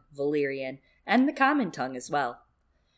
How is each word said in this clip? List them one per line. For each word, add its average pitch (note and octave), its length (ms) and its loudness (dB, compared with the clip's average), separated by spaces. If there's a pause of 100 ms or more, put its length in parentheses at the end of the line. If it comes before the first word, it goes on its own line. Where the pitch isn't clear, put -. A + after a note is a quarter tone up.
(180)
Valyrian, C#3 640 -2 (260)
and B3+ 220 4
the - 40 0
common C4+ 380 2
tongue C3 260 -6
as B2 140 -10
well. C3+ 320 -2 (560)